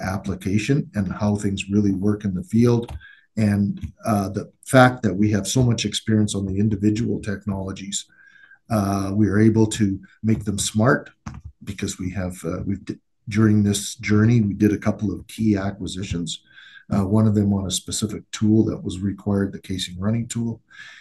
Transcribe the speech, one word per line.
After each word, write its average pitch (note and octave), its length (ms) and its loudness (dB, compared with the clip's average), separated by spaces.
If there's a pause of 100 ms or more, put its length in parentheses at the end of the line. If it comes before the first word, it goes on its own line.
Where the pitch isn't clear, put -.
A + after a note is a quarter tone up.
application G2 960 -2
and F#2+ 160 -2
how G#2 240 -2
things G2 360 -4
really G2+ 220 2
work G2+ 320 -2
in G2 100 -2
the F2 100 -6
field. A#2 520 2 (400)
And, G2+ 560 0 (120)
uh, G2+ 240 0
the G2+ 240 -8 (120)
fact B2+ 380 6
that G2 120 -2
we G#2 180 2
have G2 160 0
so C3 140 2
much A2+ 240 0
experience G#2 500 0
on G2 100 -4
the F#2+ 140 -2
individual G#2+ 600 0
technologies, G2 840 -8 (640)
uh, G2 460 0
we G#2+ 140 4
are F#2+ 100 2
able A2 300 6
to G2 320 -2 (240)
make G#2+ 200 0
them G2+ 140 -4
smart - 520 0 (520)
because G2 380 -8
we F#2 100 -6
have, F2+ 340 -6
uh, F2+ 220 -6
we've G2 180 -6
d-, - 140 -10 (300)
during G#2+ 340 6
this G2+ 340 -2
journey, A2 440 4
we G2+ 140 0
did G#2 180 4
a F#2 60 0
couple G#2 340 -2
of E2 160 -10
key G#2+ 280 0
acquisitions, F#2 880 -6 (480)
uh, G2 160 0
one G#2+ 220 4
of G#2 80 2
them G2+ 160 2
on G2 140 -2
a F2 40 -6
specific - 640 -6
tool G#2+ 320 4
that - 180 -4
was F#2 160 -6
required, G2 540 -2
the F2+ 80 -14
casing F#2 400 -8
running A2+ 260 -2
tool. A#2 340 -6 (400)